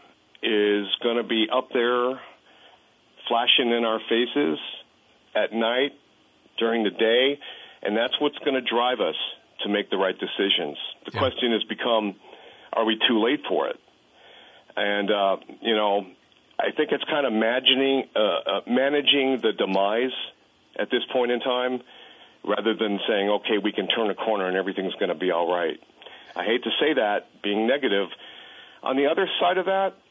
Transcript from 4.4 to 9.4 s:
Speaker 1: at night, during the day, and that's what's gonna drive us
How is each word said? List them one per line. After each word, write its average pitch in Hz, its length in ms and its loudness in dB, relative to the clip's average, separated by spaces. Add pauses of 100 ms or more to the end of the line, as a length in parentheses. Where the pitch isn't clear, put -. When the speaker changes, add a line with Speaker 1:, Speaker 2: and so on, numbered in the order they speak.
Speaker 1:
at 107 180 0
night, 120 400 0 (640)
during 113 260 0
the 101 60 2
day, 123 500 2 (440)
and 104 120 0
that's 117 240 0
what's 147 200 0
gonna 135 220 -2
drive 120 380 0
us 85 160 0 (460)